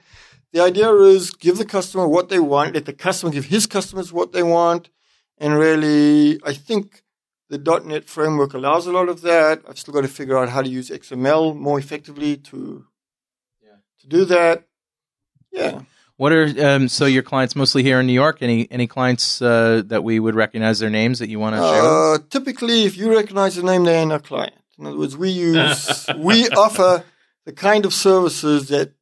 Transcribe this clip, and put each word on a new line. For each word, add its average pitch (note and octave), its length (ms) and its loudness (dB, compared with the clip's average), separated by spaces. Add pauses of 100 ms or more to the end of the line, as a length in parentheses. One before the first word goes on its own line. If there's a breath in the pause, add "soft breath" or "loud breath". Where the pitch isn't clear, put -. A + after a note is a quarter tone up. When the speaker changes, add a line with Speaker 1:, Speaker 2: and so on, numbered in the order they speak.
(520 soft breath)
Speaker 1:
the E3 100 0
idea G3+ 320 2
is G3 380 6
give F3+ 260 -2
the A3 80 -4
customer F#3 420 -4
what F3+ 220 0
they F#3+ 100 0
want, D3 360 0
let D3 100 -6
the C#3 80 -12
customer F3 380 -2
give C#3+ 140 -6
his G#3 200 0
customers F#3 460 -6
what E3+ 220 -4
they F3 100 0
want, E3+ 460 2 (480)
and D3+ 200 0
really, D3+ 880 4
I C#3+ 80 -4
think G3+ 500 -6 (460)
the C#3+ 80 -10
dot E3 280 -2
net D3+ 240 -10
framework D3+ 440 -2
allows D3+ 340 -2
a F3+ 40 -6
lot F3+ 160 0
of E3+ 140 -6
that. D#3+ 480 2
I've - 100 -20
still D3 140 -16
got C#3+ 80 0
to C3+ 80 -2
figure C3 280 -4
out B2 120 0
how C3+ 120 -4
to C3+ 80 -4
use B2+ 220 -10
X - 220 -16
M B2+ 120 -4
L D#3 280 2
more C#3+ 260 -4
effectively D3 580 -8
to, - 480 -18 (760)
Speaker 2:
Yeah. - 160 -20 (240)
Speaker 1:
to C3 60 -20
do F3 180 2
that. E3+ 380 2 (880)
Yeah. F4+ 300 -6 (360)
Speaker 2:
What C#3+ 140 0
are, D#3+ 160 4 (180)
um, C#3 220 2
so - 180 -2
your C3 180 2
clients C3 340 -4
mostly C3+ 260 0
here C3 160 2
in B2+ 80 0
New B2 60 2
York? D3 280 2
Any, A#2 300 -2
any B2 160 -4
clients, B2+ 540 -2
uh, A2+ 460 2
that A2 180 -2
we A2+ 160 0
would A2 120 -2
recognize A2 460 -2
their A2 100 -4
names A2+ 300 -2
that A2 80 -10
you G#2+ 140 -8
wanna G#2+ 160 -4
share D#3 260 2
with D#3+ 80 4
us? D#3 280 2
Speaker 1:
Uh, D3+ 100 -20
typically, A#3 560 -2
if F#3 100 -2
you A3 180 -2
recognize G3 440 0
the F3 60 -6
name, F#3 200 2
they're E3 220 2
not D3+ 160 -4
a - 20 -20
client. A#2+ 300 -10 (260)
In D3+ 80 -18
other D3 100 -12
words, C#3+ 200 -6
we F#3 120 -4
use, E3 840 -2
Speaker 3:
<laughs> - 40 -14
Speaker 1:
we G#3+ 340 2
offer F#3+ 520 2 (400 soft breath)
the D#3+ 80 -18
kind G3+ 340 0
of F3 80 -2
services D3+ 760 2
that, C#3+ 320 -2